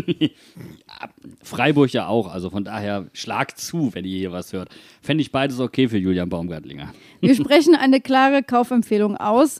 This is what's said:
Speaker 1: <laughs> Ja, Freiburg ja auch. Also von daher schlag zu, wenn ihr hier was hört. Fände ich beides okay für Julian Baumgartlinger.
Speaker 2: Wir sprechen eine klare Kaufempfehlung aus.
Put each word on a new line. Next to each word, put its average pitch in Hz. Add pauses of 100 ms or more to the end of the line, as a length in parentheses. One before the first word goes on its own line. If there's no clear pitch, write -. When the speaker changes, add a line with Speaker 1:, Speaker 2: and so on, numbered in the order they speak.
Speaker 1:
<laughs> -
Ja, - (320)
Freiburg 143
ja 110
auch. 98
Also 90
von 101
daher 101
schlag -
zu, 151
wenn 90
ihr 95
hier 92
was 90
hört. 90 (320)
Fände 147
ich -
beides 135
okay 131
für 113
Julian 92
Baumgartlinger. 80 (280)
Speaker 2:
Wir 240
sprechen 285
eine 269
klare 269
Kaufempfehlung 226
aus. 247